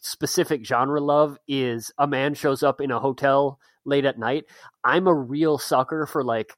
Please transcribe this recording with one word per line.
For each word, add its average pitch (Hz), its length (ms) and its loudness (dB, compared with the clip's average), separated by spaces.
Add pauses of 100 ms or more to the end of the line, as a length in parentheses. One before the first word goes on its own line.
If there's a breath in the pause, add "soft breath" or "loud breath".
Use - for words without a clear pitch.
specific 156 640 -2
genre 135 360 0
love 147 460 2
is 123 520 -2
a 143 80 2
man 139 280 0
shows 139 280 0
up 139 180 2
in 139 100 -4
a 117 80 -2
hotel 139 600 0 (260)
late 139 200 0
at 131 140 0
night, 127 260 -2 (380 loud breath)
I'm 160 240 2
a 180 80 6
real 147 440 0
sucker 147 480 0
for, 143 180 -2
like, 113 340 -4